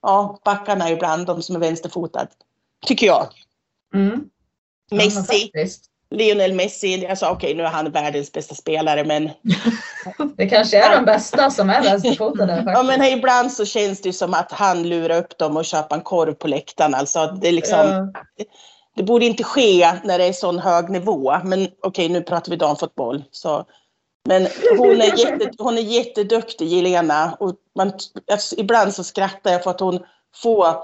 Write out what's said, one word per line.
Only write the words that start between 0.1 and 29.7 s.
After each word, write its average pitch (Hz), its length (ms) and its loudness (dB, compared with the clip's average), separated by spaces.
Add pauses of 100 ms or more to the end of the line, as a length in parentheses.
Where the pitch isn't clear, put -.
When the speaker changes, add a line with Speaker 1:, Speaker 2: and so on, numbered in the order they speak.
Speaker 1:
backarna 196 440 -2
ibland, 165 360 -2
de 170 160 -4
som 180 140 -8
är 165 40 -4
vänsterfotad, 165 680 -6 (580)
tycker 233 220 2
jag. 165 200 2 (680)
Speaker 2:
Mm. 196 180 2
Ja, 240 60 -6 (720)
men 202 80 -2
Speaker 1:
Messi, 208 180 2 (280)
Speaker 2:
faktiskt. 185 420 -8 (260)
Speaker 1:
Lionel 202 420 2
Messi, 185 540 -4
alltså, 190 200 -4
okej, 165 280 -4
nu 165 80 -4
är 165 60 -2
han 160 220 -4
världens 147 400 -4
bästa 147 240 -10
spelare, 156 480 -2
men 151 320 -2
Speaker 2:
<laughs> - 1040 -4
Det 196 120 0
kanske 214 340 4
är - 120 6
de 247 100 2
bästa 220 460 2
som 196 180 0
är 247 140 4
vänsterfotade, 202 800 0
Speaker 1:
<laughs> - 20 -
Ja, 185 80 0
Speaker 2:
faktiskt. 262 260 2
Speaker 1:
men 262 180 4
ibland 247 360 2
så 208 120 -2
känns 202 360 -2
det 185 80 -2
ju 180 40 -6
som 185 200 -4
att 165 180 -2
han 185 380 0
lurar 165 300 0
upp - 180 -8
dem 156 200 -2
och 165 80 -2
köper 151 300 -4
en 160 60 -6
korv 160 320 0
på - 140 -8
läktaren. 143 480 -2
Alltså, 151 320 -2 (140)
det 170 60 0
är 175 40 2
liksom, 170 280 0
Speaker 2:
Ja. 196 680 -2 (500)
Speaker 1:
det - 80 -4
borde 233 220 4
inte 226 180 0
ske 185 480 4 (120)
när 190 140 0
det 180 80 4
är 185 80 0
sån 180 260 -4
hög 175 300 0
nivå. 175 540 -2
Men 185 240 -2 (140)
okej, 185 280 -2
nu 175 120 0
pratar 170 280 -6
vi 170 60 -4
damfotboll, 147 760 -4
så. - 340 -6 (640)
Men 185 180 4 (300)
hon 233 240 6
är - 180 4
jätte-, 285 380 0
Speaker 2:
<laughs> - 0 -
Speaker 1:
hon 226 200 -2
är 226 40 -2
jätteduktig, 220 840 -2
Jelena. 170 720 0
Och 185 160 -4 (200)
man, 196 180 0 (380)
alltså, - 260 -4
ibland 208 380 2
så 180 80 -10
skrattar 190 480 -4
jag 180 120 0
för 185 80 -2